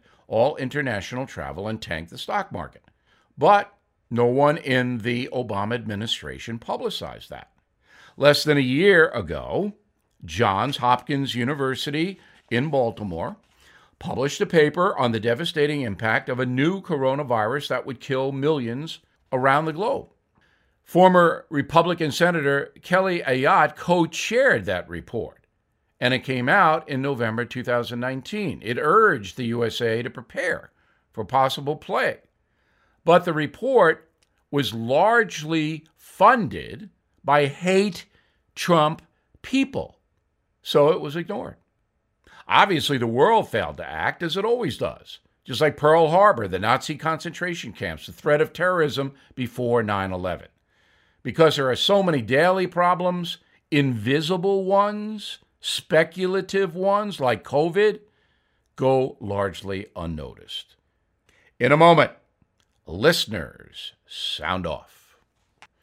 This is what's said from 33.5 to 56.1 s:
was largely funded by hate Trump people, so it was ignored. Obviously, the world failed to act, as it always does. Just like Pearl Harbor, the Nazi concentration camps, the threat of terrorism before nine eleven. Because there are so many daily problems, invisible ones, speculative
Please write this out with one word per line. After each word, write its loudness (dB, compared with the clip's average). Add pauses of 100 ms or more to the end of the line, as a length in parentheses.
was -2
largely 0 (120)
funded 0 (320)
by 4
hate -2 (500)
Trump 2 (420)
people, -4 (600)
so 4
it 0
was -8
ignored. -10 (920)
Obviously, 2
the -2
world 4
failed -4
to -12
act, -4
as -6
it -4
always -2
does. -10 (240)
Just -6
like 2
Pearl 6
Harbor, 4
the -4
Nazi 0
concentration -6
camps, -10
the -18
threat 0
of -2
terrorism -2 (220)
before -2
nine -2
eleven. -6 (720)
Because 4
there 0
are 0
so 2
many 0
daily 2
problems, -2 (320)
invisible 0
ones, -2 (220)
speculative -2